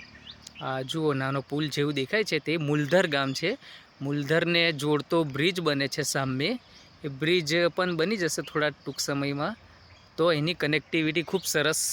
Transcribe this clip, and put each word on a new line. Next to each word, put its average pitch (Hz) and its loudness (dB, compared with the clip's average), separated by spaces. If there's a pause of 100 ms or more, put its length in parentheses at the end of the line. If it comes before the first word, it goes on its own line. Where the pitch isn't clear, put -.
(600)
આ 131 -4
જુઓ, 151 0
નાનો 135 -2
પુલ 147 -4
જેવું 143 0
દેખાય 143 0
છે, 160 -2
તે 147 -4
મુલધર 151 4
ગામ 139 0
છે. 165 -2 (500)
મુલધરને 156 2
જોડતો 147 0
બ્રિજ 147 0
બને 143 2
છે 143 -4
સામે, 135 0 (520)
એ 156 -6
બ્રિજ 151 0 (240)
પણ 180 0
બની 185 0
જશે 160 -2
થોડા 151 0
ટૂંક - -10
સમયમાં, 143 -2 (640)
તો 160 2
એની 156 0
કનેક્ટિવિટી 156 0
ખૂબ 185 -2
સરસ 156 0 (120)